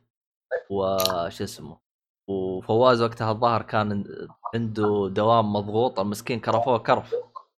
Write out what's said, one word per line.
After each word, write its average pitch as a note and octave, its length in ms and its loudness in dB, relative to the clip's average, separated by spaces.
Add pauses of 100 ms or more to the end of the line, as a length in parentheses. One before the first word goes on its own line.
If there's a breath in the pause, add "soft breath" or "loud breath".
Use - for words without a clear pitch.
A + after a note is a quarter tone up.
(720)
وش F#2+ 720 0
اسمه. D2 360 -10 (500)
وفواز G#2+ 760 2
وقتها A2+ 280 -2
الظاهر A2 320 2
كان G#2 420 -2 (500)
عنده G#2+ 580 0
دوام G#2+ 400 4
مضغوط، G#2 480 0
المسكين G#2 400 -4
كرفوه A2+ 380 2
كرف. - 360 0 (420)